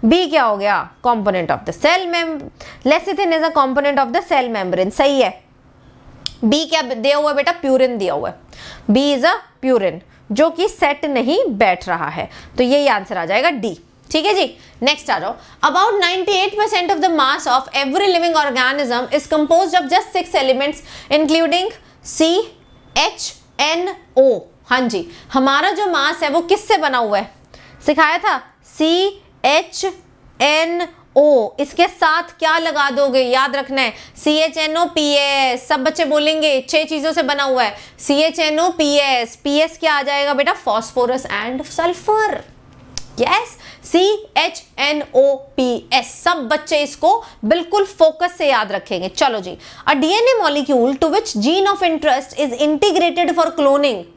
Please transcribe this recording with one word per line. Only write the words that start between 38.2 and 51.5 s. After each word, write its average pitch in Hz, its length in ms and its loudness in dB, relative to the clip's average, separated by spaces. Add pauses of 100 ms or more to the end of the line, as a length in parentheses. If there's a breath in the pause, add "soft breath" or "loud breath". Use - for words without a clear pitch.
पीएस, 277 640 0
पीएस 311 340 0
क्या 311 160 0
आ 285 80 0
जाएगा 285 320 -2
बेटा? 285 220 0
फॉस्फोरस 240 720 -2 (140)
and 254 320 -8
sulfur। 359 640 -2 (840)
यस, - 380 -2 (340 loud breath)
सीएचएनओपीएस, 277 2250 0 (160)
सब 330 280 0
बच्चे 302 320 -2
इसको 359 400 0 (220 loud breath)
बिल्कुल 349 400 0
फोकस 330 520 0
से 311 120 0
याद 220 220 0
रखेंगे। 185 380 -6
चलो 233 300 0
जी, 180 180 -12 (320 loud breath)
a 302 60 4
D 311 180 2
N 466 160 4
A - 20 4 (120)
molecule 285 580 2
to 320 140 2
which 440 160 -2 (160)
gene 381 260 2